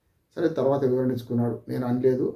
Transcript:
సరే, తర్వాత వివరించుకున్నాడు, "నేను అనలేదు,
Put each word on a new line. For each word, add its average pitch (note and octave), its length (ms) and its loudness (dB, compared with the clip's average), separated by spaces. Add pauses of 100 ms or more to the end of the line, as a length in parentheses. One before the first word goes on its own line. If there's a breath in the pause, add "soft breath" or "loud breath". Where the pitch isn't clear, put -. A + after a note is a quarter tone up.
(360)
సరే, E3 120 0
తర్వాత C#3 380 0
వివరించుకున్నాడు, A#2+ 760 0 (100)
"నేను B2+ 180 -4
అనలేదు, B2+ 480 0